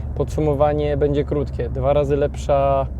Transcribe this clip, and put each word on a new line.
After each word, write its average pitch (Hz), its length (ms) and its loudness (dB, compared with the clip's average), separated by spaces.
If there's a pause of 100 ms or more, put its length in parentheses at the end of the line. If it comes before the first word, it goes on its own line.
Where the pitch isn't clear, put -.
(140)
Podsumowanie 147 800 0
będzie 143 280 2
krótkie. 139 440 -4
Dwa 127 240 0
razy 143 240 2
lepsza 139 720 0 (140)